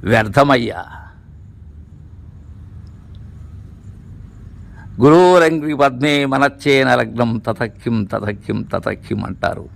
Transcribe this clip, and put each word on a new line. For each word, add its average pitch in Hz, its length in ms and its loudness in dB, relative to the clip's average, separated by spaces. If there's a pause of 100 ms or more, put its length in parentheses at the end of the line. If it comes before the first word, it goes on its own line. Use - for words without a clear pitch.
(100)
వ్యర్థమయ్యా. 113 720 2 (4000)
గురోరంగ్రి 160 800 6
పద్మే 139 320 0 (200)
మనచ్చేన 139 540 2 (120)
లగ్నం 117 320 -2 (140)
తతక్కిం 113 520 -4 (140)
తతక్కిం 104 460 -6 (140)
తతక్కిం 101 560 -6
అంటారు - 480 -6